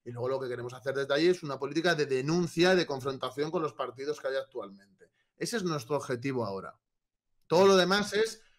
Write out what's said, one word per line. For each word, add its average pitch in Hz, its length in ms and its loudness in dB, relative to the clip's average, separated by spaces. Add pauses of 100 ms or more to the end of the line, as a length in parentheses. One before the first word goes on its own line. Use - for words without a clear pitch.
Y 123 60 -10
luego 120 160 -4
lo 135 100 -2
que 131 80 -6
queremos 120 260 -8
hacer 131 220 -6
desde 139 180 0
ahí 156 140 4
es 180 160 2
una 139 160 -6
política 156 340 0
de 147 120 0
denuncia 160 680 2
y 185 40 4
de 170 80 2
confrontación 135 680 -6
con 170 100 -2
los 151 120 -4
partidos 135 480 -8
que 135 80 -4
hay 135 80 -4
actualmente. 107 720 -12 (280)
Ese 233 200 -4
es 196 60 -2
nuestro 147 340 -2
objetivo 127 480 -4
ahora. 95 280 -8 (720)
Todo 185 220 6
lo 196 80 8
demás 190 380 4
es, 220 280 -2 (180)